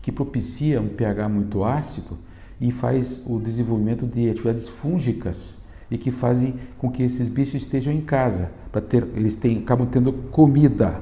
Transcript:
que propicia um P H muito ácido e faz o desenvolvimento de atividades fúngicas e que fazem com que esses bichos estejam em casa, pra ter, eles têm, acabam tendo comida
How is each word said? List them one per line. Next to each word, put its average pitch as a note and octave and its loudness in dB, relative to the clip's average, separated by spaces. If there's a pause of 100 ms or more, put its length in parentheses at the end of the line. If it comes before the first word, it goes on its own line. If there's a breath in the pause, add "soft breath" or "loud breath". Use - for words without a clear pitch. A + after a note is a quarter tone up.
que B2+ -4
propicia C#3 -2
um G#2 -2
P A2 -2
H G#2 0
muito G2+ 0
ácido C3 -4 (420 loud breath)
e A#2+ 2
faz B2 0
o A#2 -2
desenvolvimento A2+ 0
de A#2+ 0
atividades A2+ -2
fúngicas B2 -4 (340 loud breath)
e A#2+ -4
que C3 -2
fazem B2+ 2 (240 loud breath)
com B2+ -2
que B2+ -2
esses B2 0
bichos C3+ -2
estejam C#3 -2
em D3+ 0
casa, B2 0 (220 loud breath)
pra G#2+ -2
ter, - 2
eles G#2+ 2
têm, A2+ 2
acabam B2 2
tendo B2+ 4 (200)
comida C#3 6